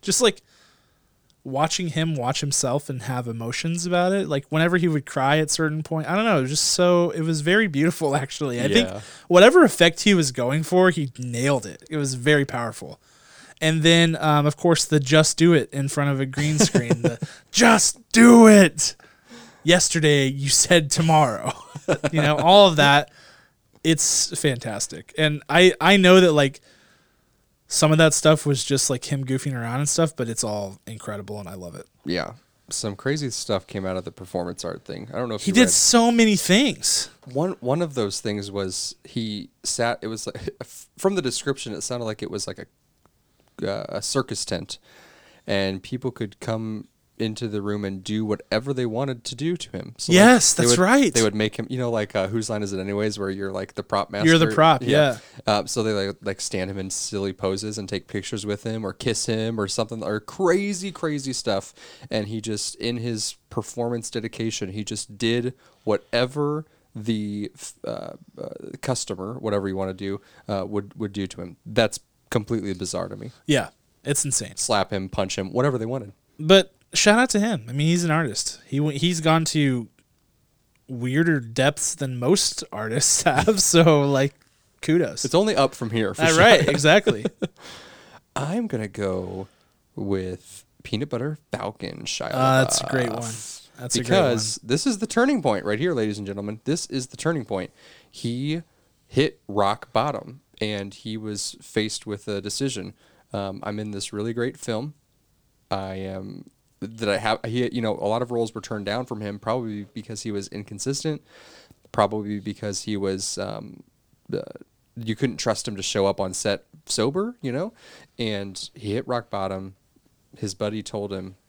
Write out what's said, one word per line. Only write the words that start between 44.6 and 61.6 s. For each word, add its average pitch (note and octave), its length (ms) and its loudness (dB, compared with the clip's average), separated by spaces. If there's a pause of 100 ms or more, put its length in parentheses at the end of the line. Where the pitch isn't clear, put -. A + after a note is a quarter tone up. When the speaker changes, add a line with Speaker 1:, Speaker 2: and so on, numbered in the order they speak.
Speaker 2:
and G2 360 -2
people B2 280 -8
could G#2 300 -10
come A2 480 -6 (300)
into A2 280 -4
the G#2 160 -6
room G#2 220 -4
and G2 180 -8
do G#2+ 220 -4
whatever G#2+ 480 -4
they B2+ 140 -2
wanted A#2+ 360 -4
to - 140 -12
do E3 200 -4
to - 140 -12
him. - 260 -12
So, - 140 -6
like, E3+ 60 6
Speaker 1:
Yes, A3+ 380 8
Speaker 2:
they - 100 2
Speaker 1:
that's A#2+ 120 6
Speaker 2:
would, F3+ 60 4
Speaker 1:
right. A3+ 320 4
Speaker 2:
they A#2 80 4
would G#2+ 140 2
make G#2+ 200 0
him, A2+ 140 -8
you B2+ 80 -6
know, B2 120 -2
like, G#2+ 260 -4
uh, F#2+ 100 0
Whose A2 240 -4
Line G#2+ 140 -4
Is G2 80 -6
It F#2+ 80 -6
Anyways, G2+ 360 -4
where G2 140 -6
you're, G2 220 -8
like, F#2+ 220 -10
the G2+ 100 -8
prop - 260 -2
master? G#2 180 0
Speaker 1:
You're E3 100 6
the D#3+ 100 2
prop, D3 340 4
yeah. C3+ 360 2 (280)
Speaker 2:
Uh, G#2 200 0
so A#2 180 -2
they, A2 80 0
like, G2 300 -4
like, G2 180 -6
stand F#2+ 300 -6
him G2 80 -8
in F#2+ 120 -8
silly G2 420 -6
poses G2+ 460 -4
and G2 100 -10
take F#2+ 200 -8
pictures G2+ 360 -8
with G#2 200 -6
him A2+ 200 -6
or F#2 80 -6
kiss - 340 -4
him A2 340 -4
or G2+ 80 -2
something, A2 340 -6
or G#2+ 160 -4
crazy, F#3+ 720 -2
crazy D3 420 -6
stuff. - 420 -4 (360)